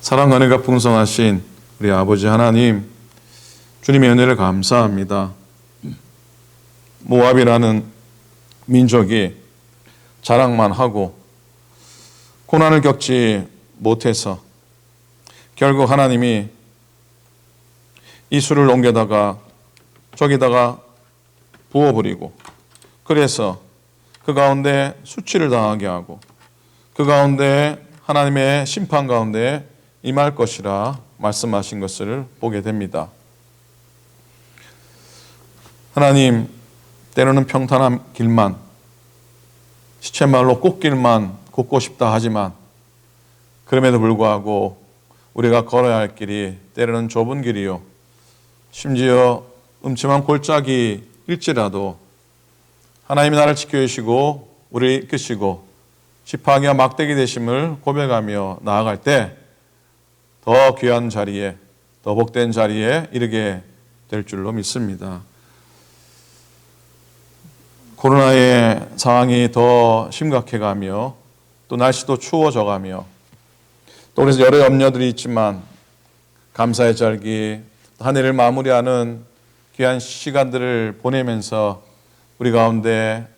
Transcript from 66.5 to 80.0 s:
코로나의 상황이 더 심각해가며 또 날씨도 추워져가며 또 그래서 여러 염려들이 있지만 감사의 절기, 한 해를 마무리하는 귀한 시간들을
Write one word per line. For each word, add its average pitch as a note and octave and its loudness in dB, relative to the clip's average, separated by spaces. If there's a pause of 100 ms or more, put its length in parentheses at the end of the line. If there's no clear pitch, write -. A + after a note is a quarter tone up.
코로나의 B2+ 4
상황이 B2 2
더 A#2+ 2
심각해가며 G#2+ -6 (500)
또 C3+ -10
날씨도 B2+ 0
추워져가며 G2+ -2 (1120)
또 C#3 2
그래서 C3+ 4
여러 C3 6
염려들이 C3 2
있지만 A2+ -4 (920)
감사의 A#2 0
절기, G#2+ -4 (380)
한 C3+ -2
해를 C3 0
마무리하는 B2 0 (500)
귀한 B2+ -2
시간들을 B2 -4